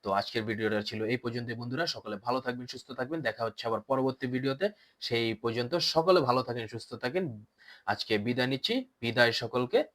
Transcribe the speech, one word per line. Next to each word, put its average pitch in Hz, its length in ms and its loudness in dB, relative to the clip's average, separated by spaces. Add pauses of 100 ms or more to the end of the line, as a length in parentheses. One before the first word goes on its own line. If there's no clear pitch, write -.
তো - 40 -6 (120)
আজকের 110 300 -2
ভিডিওটা 107 300 0 (100)
ছিল 110 100 -6 (140)
এই 123 100 -2
পর্যন্তই 120 380 -6
বন্ধুরা, 127 240 -2 (100)
সকলে 107 200 -8 (100)
ভালো 123 200 0
থাকবেন, 123 280 -6
সুস্থ 127 140 -14 (120)
থাকবেন, 143 280 -4
দেখা 113 200 -2
হচ্ছে - 220 -8
আবার 110 200 0
পরবর্তী 131 360 0 (100)
ভিডিওতে। 135 300 0 (420)
সেই 117 200 2 (160)
পর্যন্ত 120 300 0 (200)
সকলে 175 340 6
ভালো 123 200 4
থাকেন, 120 260 -4
সুস্থ - 180 -10 (120)
থাকেন, 143 200 0 (680)
আজকে - 220 0 (120)
বিদায় 123 260 2
নিচ্ছি, 139 220 -2 (280)
বিদায় 117 400 4
সকলকে 123 380 2 (160)